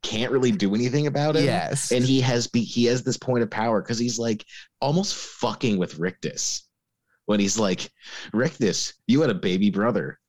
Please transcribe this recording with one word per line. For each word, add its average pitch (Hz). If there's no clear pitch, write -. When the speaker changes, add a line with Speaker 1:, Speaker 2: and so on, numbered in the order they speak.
Speaker 1:
can't 113
really 127
do 101
anything 127
about 147
it. 147
Speaker 2:
Yes. 113
Speaker 1:
And 127
he 131
has 123
be-, 120
he 120
has 123
this 127
point 123
of 107
power 110
'cause 117
he's, 120
like, 117
almost 156
fucking -
with 87
Rictus -
when 104
he's 98
like, 95
"Rictus, 110
you 131
had 143
a 104
baby 95
brother 101